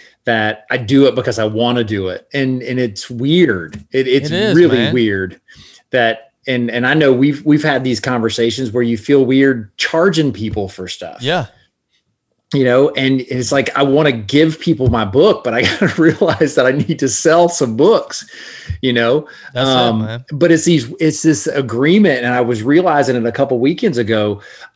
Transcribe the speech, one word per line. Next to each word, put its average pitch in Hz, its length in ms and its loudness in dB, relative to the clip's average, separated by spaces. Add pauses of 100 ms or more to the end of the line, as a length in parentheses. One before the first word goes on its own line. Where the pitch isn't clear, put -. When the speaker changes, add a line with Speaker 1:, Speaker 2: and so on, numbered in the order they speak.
(260)
Speaker 1:
that 110 440 -2
I 131 80 -2
do 135 300 4
it 117 80 2
because 120 240 -2
I 110 60 0
wanna 120 380 0
do 101 240 -4
it. 90 260 -10
And, 131 300 -2
and 123 160 -6
it's 113 300 -6
weird. 123 680 0 (160)
It, 131 160 0
it's 135 240 0
Speaker 2:
It - 20 -4
is, 196 220 0
Speaker 1:
really 160 220 4
Speaker 2:
man. 131 160 0
Speaker 1:
weird 101 460 -2 (520)
that, 117 400 0 (160)
and, 123 240 -2
and 120 160 -2
I 139 80 2
know 143 180 4
we've, 139 320 0
we've 151 180 2
had 135 200 0
these 127 160 -2
conversations 117 720 -2
where 120 120 -2
you 117 140 0
feel 135 280 2
weird 131 520 0
charging 160 560 0
people 104 360 -6
for 92 180 -14
stuff. - 340 -14
Speaker 2:
Yeah. 139 260 -4 (1080)
Speaker 1:
You 135 120 2
know, 127 240 4
and 135 320 -2
it's 123 320 -6
like, 139 240 0
I 139 60 2
wanna 143 280 2
give 143 480 0
people 127 300 0
my 113 160 0
book, 143 380 2
but 117 100 -4
I 123 80 0
<laughs> - 180 -2
gotta 180 200 0
realize 160 560 0
that 131 100 2
I 131 60 4
need 147 280 -4
to 135 100 0
sell 165 400 2
some 120 280 -2
books, 175 520 0 (520)
you 131 120 -2
know? 120 340 0 (260)
Speaker 2:
That's 131 160 -2
it, 131 60 2
Speaker 1:
Um, 117 260 0
Speaker 2:
man. 113 300 -8
Speaker 1:
but 160 200 0
it's 160 140 2
these, 147 340 0
it's 156 240 -2
this 160 240 0
agreement. 139 800 2
And 123 80 -2
I 123 80 0
was 117 200 -2
realizing 143 540 2
it 117 100 -2
a 117 60 -2
couple 135 280 -2
weekends 139 380 0
ago 104 440 -2 (340)